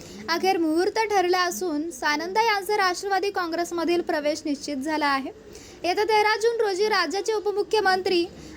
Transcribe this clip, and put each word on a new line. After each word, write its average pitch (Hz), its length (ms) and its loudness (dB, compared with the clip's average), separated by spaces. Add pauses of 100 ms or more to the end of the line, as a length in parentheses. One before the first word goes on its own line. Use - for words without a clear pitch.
(300)
अखेर 381 280 2
मुहूर्त 339 420 2
ठरला 370 420 2
असून 339 500 -2
सानंदा 339 500 -2
यांचा 415 360 0
राष्ट्रवादी 381 520 0
काँग्रेसमधील 339 720 0
प्रवेश 302 440 0
निश्चित 294 320 -4
झाला 302 300 0
आहे. 277 240 0 (520)
येत्या 359 200 2
तेरा 427 340 4
जून 453 240 2
रोजी 403 260 0
राज्याचे 381 460 0
उपमुख्यमंत्री 381 920 0 (320)